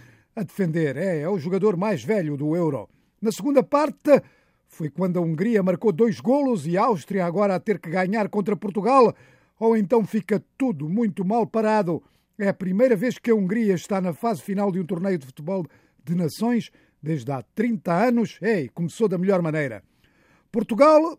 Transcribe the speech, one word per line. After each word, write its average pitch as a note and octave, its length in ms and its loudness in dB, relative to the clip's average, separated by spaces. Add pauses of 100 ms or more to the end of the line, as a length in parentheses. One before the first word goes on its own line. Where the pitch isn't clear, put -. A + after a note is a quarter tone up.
(340)
a A3 80 -6
defender. D#3 540 -2
É, E3+ 240 -2
é D#3 80 -4
o G3+ 100 -2
jogador F#3 380 0
mais F#3 260 -2
velho D#3 340 -2
do D3+ 200 -2
Euro. C#3+ 320 -2 (320)
Na A3 100 0
segunda C4+ 320 2
parte, D4 600 4 (440)
foi D#3 220 -8
quando F3+ 300 -2
a F3 40 0
Hungria F#3 400 0
marcou F#3 300 0
dois F3+ 260 0
golos A#3 480 0
e E3+ 100 -2
a G#3 100 2
Áustria F#3 400 -2
agora F#3+ 280 0
a E3+ 60 -2
ter G3+ 180 -2
que D#3+ 120 -14
ganhar F#3 400 -2
contra G#3 260 -2
Portugal, G#3+ 580 2 (460)
ou A3+ 160 2
então A3 280 2
fica G#3 380 -2 (140)
tudo D#3 320 -2
muito G3+ 380 -2
mal A3 200 0
parado. G#3+ 560 0 (360)
É G3 100 0
a F#3 40 2
primeira G#3 420 2
vez G#3+ 240 -2
que A#3+ 120 -2
a A3+ 40 4
Hungria G#3 380 2
está F#3+ 260 -2
na F#3 140 -2
fase A3 300 -4
final G3+ 280 -2
de F3 80 -2
um F#3 60 -2
torneio F#3 320 -2
de C3+ 80 -12
futebol D#3+ 400 -8 (400)
de E3+ 100 -4
nações G3 560 -2 (320)
desde C#3 300 -4
há C3 80 -6
trinta G#3 540 -4
anos. A#3 480 0
Ei, F3+ 260 -2
começou E3+ 400 -2
da F3+ 80 -2
melhor F#3 240 2
maneira. D3+ 420 -4 (720)
Portugal D4+ 680 4